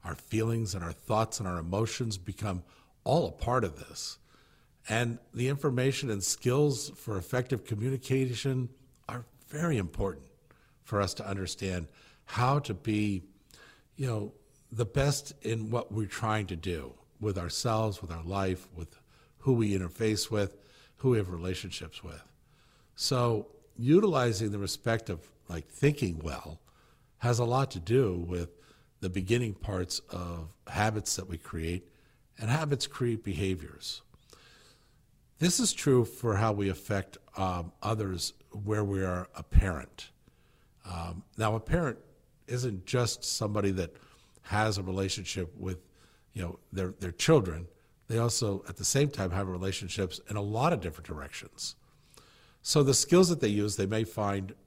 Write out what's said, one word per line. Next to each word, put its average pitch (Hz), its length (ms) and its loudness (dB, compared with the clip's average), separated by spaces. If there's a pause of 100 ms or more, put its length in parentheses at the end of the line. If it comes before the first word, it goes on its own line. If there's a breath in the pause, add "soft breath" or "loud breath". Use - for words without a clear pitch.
our 85 140 -6
feelings 110 580 -2
and 92 80 -6
our 85 80 -4
thoughts 107 480 -2
and 101 80 -4
our 90 120 -4
emotions 104 580 -2
become 92 480 -6 (400 soft breath)
all 139 240 4
a - 20 -4
part 123 320 0
of 87 160 -4
this. - 400 -12 (720 soft breath)
And 117 300 0 (140)
the 123 160 0
information 135 640 0
and 101 140 -2
skills 131 720 2
for 104 220 -6
effective 123 460 -2
communication 127 1040 0 (360)
are 117 200 -8 (220)
very 156 280 0
important 98 480 -2 (580 soft breath)
for 104 180 0
us 95 140 0
to - 140 -8
understand 95 600 -4 (360 loud breath)
how 123 360 2
to 117 140 -4
be, 104 480 0 (720 loud breath)
you 135 120 -4
know, 110 260 -4 (400)
the 113 140 0
best 139 560 0
in 110 280 -4
what 117 220 -2
we're 107 140 -2
trying 107 400 0
to 92 100 -6
do 82 380 -6 (260)
with 101 180 0
ourselves, 110 640 0
with 87 100 -10
our 82 140 -8
life, 95 500 0
with 82 240 -12 (420 soft breath)
who 135 120 4
we 107 260 4
interface 104 520 0
with, 101 260 0 (400 loud breath)
who 131 140 2
we 117 80 6
have 98 100 -2
relationships 87 720 -6
with. 73 220 -14 (720 soft breath)
So 120 520 2 (280)
utilizing 123 760 6
the 101 80 -4
respect 110 520 -2
of, 85 200 -8 (160)
like, 82 220 -8
thinking 117 520 2
well 78 380 -8 (600 soft breath)
has 120 200 2
a 120 60 2
lot 127 260 2
to - 80 -6
do 104 360 4
with 87 340 -4 (520 soft breath)
the 92 100 -2
beginning 104 420 0
parts 95 460 -4 (100)
of 87 400 -8 (180)
habits 107 500 0
that 92 120 -8
we 87 80 -6
create, 82 500 -6 (520 soft breath)
and 107 100 -4
habits 143 380 0
create 117 360 -2
behaviors. 82 800 -4 (1400 loud breath)
This 180 200 2
is 233 140 2
true 127 320 4
for 110 300 -2
how 107 160 4
we 101 180 2
affect, 95 480 -4 (180)
um, 87 360 -2 (100)
others 101 500 -2 (200)
where 104 320 0
we 98 200 0
are 90 300 -2
a - 80 -10
parent. - 680 2 (760 soft breath)
Um, 85 380 -6 (120)
now, 110 200 2
a 110 40 -2
parent 160 380 0 (480)
isn't 120 400 -4
just 120 360 0
somebody 104 500 0
that 90 220 -2 (480 loud breath)
has 104 360 0
a 98 40 -4
relationship 92 760 -4
with, 92 200 -6 (540 soft breath)
you 101 80 -8
know, 87 180 -6 (140)
their, 92 280 -2
their 90 120 -4
children. 87 540 4 (420 soft breath)
They 117 80 -2
also, 113 500 0
at - 120 -12
the 98 60 -8
same 143 260 4
time, 95 220 -2
have 98 160 0
relationships 92 840 -4
in 104 60 -4
a 104 60 -2
lot 110 300 2
of 123 80 0
different 80 260 -8
directions. - 680 -12 (840 soft breath)
So - 200 4
the 135 120 6
skills 175 340 8
that 165 120 0
they 120 80 4
use, 104 280 2
they 101 80 2
may 110 200 2
find 101 500 -2 (120)